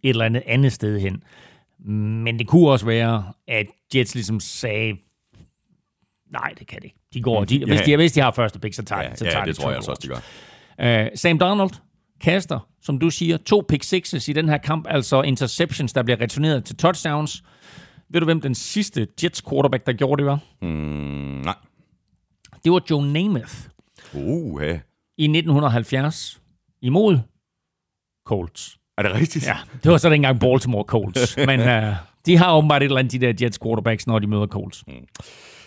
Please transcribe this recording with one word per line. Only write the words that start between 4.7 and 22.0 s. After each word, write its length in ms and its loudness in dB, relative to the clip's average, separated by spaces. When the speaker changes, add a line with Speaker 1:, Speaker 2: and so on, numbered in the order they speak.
Speaker 1:
"Nej, 280 -8
det 80 -20
kan 140 -16
de 40 -20
ikke. 120 -20
De 80 -6
går, 220 2
de, 140 2
Speaker 2:
Ja. 80 -2
Speaker 1:
hvis 160 4
de, 140 4
hvis 160 4
de 100 2
har 100 4
første 280 -2
pick, 140 -8
så 100 -10
tager 200 -6
Speaker 2:
Ja, 60 -8
Speaker 1:
de, 80 -12
så 80 -6
Speaker 2:
ja, 60 0
Speaker 1:
tager 140 -2
Speaker 2:
det 100 -2
Speaker 1:
de 60 -12
Speaker 2:
tror 100 -2
jeg 120 -6
Speaker 1:
Trevor 80 -8
Speaker 2:
altså 0 -
også, 300 -10
de 80 0
Speaker 1:
Lawrence." 240 2
Øh, 60 -14
Sam 220 2
Darnold 320 2
kaster, 380 0
som 180 -4
du 100 2
siger, 280 0
to 320 2
pick 140 0
sixes 460 -4
i 40 -4
den 160 0
her 80 2
kamp, 320 -4
altså 320 2
interceptions, 720 -2
der 100 0
bliver 180 0
returneret 440 -2
til 120 -14
touchdowns. 640 -2
Ved 100 0
du, 60 2
hvem 160 0
den 140 -4
sidste 520 -4
Jets 260 -4
quarterback, 360 0
der 80 -2
gjorde 300 0
det, 20 0
var? 140 0
Speaker 2:
Mm, 60 -6
nej. 140 -6